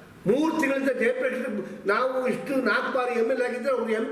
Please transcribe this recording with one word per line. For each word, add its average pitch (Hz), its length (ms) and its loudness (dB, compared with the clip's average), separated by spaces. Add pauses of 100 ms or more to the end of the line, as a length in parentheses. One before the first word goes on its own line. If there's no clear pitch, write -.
(260)
ಮೂರು 294 340 2
ತಿಂಗಳಿಂದ 269 300 0
ಜಯಪ್ರಕಾಶ್ 247 960 -2
ನಾವು 254 420 2
ಇಷ್ಟು 269 260 -2
ನಾಲ್ಕು 247 440 0
ಬಾರಿ 240 220 0
ಎಮ್ 226 100 2
ಎಲ್ 254 100 0
ಎ 247 40 2
ಆಗಿದ್ರೆ 240 280 -2
ಅವ್ರು 220 200 0
ಎಂ 226 200 0